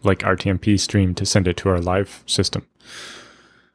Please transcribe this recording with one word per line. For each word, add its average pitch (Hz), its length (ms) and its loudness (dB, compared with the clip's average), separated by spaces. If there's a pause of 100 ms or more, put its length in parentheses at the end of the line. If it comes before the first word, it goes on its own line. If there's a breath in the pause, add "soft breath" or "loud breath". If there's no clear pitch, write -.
like, 98 240 2
R 92 100 4
T 101 140 -2
M 95 80 0
P 104 180 2
stream 95 380 2
to 92 100 -4
send 95 240 2
it 90 100 0
to - 120 -2
our 90 100 2
live 90 460 -2
system. - 400 -2 (1080 loud breath)